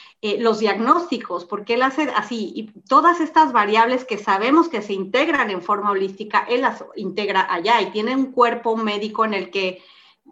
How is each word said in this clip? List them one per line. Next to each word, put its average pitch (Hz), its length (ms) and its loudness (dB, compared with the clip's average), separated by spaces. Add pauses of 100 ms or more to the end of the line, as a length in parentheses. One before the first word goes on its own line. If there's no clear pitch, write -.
(220)
eh, 208 180 -2
los 226 200 2
diagnósticos, 226 840 0
porque 202 300 -6
él 247 80 0
hace 269 340 0
así, 214 380 -6
y - 340 -14
todas 330 320 4
estas 311 320 4
variables 233 540 2
que 214 120 -4
sabemos 254 500 2
que 214 140 -6
se 208 120 -6
integran 254 560 0
en 285 100 -6
forma 202 300 -2
holística, 196 580 -2
él 247 140 0
las 226 200 -2 (140)
integra 190 560 -2
allá, 202 300 2
y 190 80 -4
tiene 220 260 -4
un 262 160 -2
cuerpo 233 440 2
médico 214 500 -2
en 214 80 -2
el 185 160 -6
que, 185 320 -4 (500)